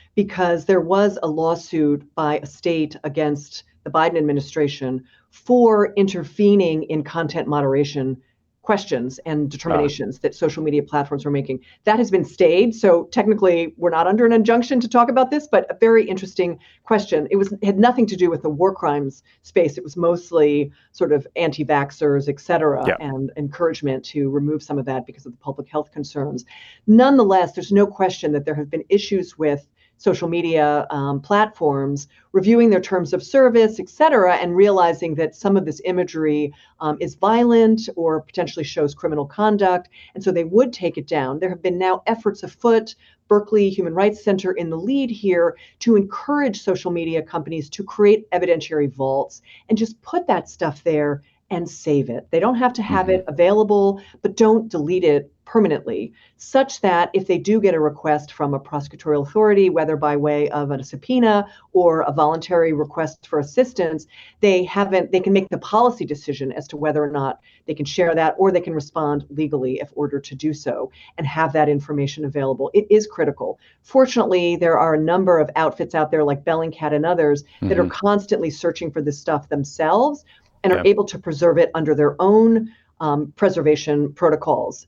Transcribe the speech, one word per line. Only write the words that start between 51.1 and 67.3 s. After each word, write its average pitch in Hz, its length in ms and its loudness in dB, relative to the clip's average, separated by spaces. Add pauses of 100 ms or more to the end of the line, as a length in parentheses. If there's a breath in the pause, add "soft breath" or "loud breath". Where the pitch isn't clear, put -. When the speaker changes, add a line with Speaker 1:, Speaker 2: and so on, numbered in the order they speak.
Speaker 1:
and 170 180 -6
save 143 400 -2
it. 117 220 -10
They 165 80 0
don't 226 160 0
have 247 180 0
to 247 80 -6
have 190 260 -2
Speaker 2:
Mm-hmm. 185 80 2
Speaker 1:
it 185 120 -6
available, 196 720 2 (200 loud breath)
but - 160 -4
don't 220 320 4
delete 175 340 -2
it 143 260 2 (140)
permanently, 151 720 -2 (240 soft breath)
such - 420 -2
that 175 340 2
if 190 140 0
they 180 100 0
do 196 220 0
get 196 140 2
a 165 60 0
request 151 520 -2
from 143 220 -4
a 139 60 -4
prosecutorial 143 680 -6
authority, 202 420 4
whether 156 280 0
by 147 180 0
way 147 360 0
of 143 200 -4
a 135 100 -6
subpoena 208 640 0 (280 loud breath)
or 170 300 4
a - 100 -2
voluntary 160 580 2
request 151 560 -6
for 160 100 -4
assistance, 160 720 -2 (320 loud breath)
they 185 240 4
haven't, 190 480 0
they 185 80 2
can 196 140 2
make 190 160 2
the 170 80 -6
policy 233 480 0
decision 143 480 -8
as 147 160 -12
to 156 80 -14
whether 151 260 0
or 147 80 -4
not 139 300 -6 (240 soft breath)